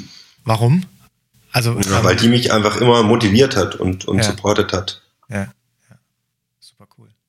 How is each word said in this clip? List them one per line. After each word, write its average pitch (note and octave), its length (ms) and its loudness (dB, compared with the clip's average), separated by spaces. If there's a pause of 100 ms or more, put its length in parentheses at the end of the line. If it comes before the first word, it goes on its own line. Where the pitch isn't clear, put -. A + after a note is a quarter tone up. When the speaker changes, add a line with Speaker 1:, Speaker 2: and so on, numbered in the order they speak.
(440)
Speaker 1:
Warum? A#2 400 2 (680)
Also, A#2 280 -2
Speaker 2:
Ja, G2 200 0
Speaker 1:
ähm, A2 40 0
Speaker 2:
weil F#2 120 2
die A2+ 140 2
mich B2 220 0
einfach G#2+ 260 0
immer A#2+ 260 4
motiviert A2+ 520 2
hat F2+ 200 -4
und, F#2 300 -6
und G2 140 -4
Speaker 1:
Ja. A2+ 40 0
Speaker 2:
supportet G2+ 500 -2
hat. - 280 -8 (280)
Speaker 1:
Ja. G2+ 80 -10 (520)
Ja. - 80 -20 (640)
Super - 280 -20 (100)
cool. A2 120 -20 (200)